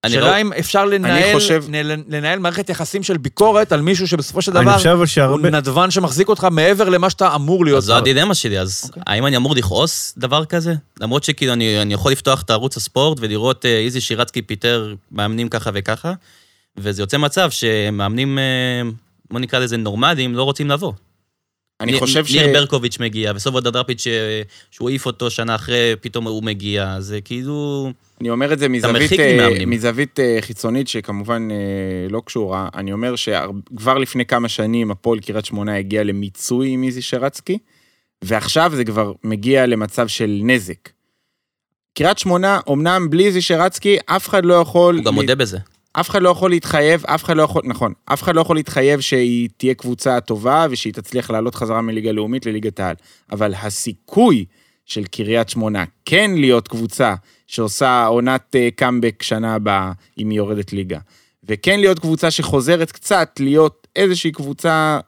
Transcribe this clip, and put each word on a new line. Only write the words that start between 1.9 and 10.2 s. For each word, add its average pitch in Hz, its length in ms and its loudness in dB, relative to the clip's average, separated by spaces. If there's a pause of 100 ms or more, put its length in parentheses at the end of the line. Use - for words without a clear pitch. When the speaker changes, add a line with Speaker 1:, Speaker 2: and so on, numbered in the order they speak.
Speaker 2:
לנהל 151 320 -2
מערכת 175 300 -2
יחסים 180 340 -4
של 180 140 -2
ביקורת 208 540 4
על 147 100 2
מישהו 180 260 0
שבסופו 170 340 -2
של 180 160 2
Speaker 4:
אני 180 80 6
Speaker 2:
דבר 202 120 6
Speaker 4:
חושב 175 280 6
שהרבה 139 280 4 (160)
Speaker 2:
הוא 151 80 2
נדבן 147 340 2
שמחזיק 170 360 2
אותך 208 240 2
מעבר 185 380 4
למה 180 200 4
שאתה 175 260 2
אמור 160 300 2
להיות. 143 120 6
Speaker 1:
אז 131 60 2
זו 113 140 4
הדילמה 135 380 4
שלי, 101 240 -2
אז 92 280 -4
Speaker 2:
אוקיי. - 200 -16
Speaker 1:
האם 110 180 0
אני 139 120 2
אמור 127 180 2
לכעוס 117 640 -2
דבר 135 280 0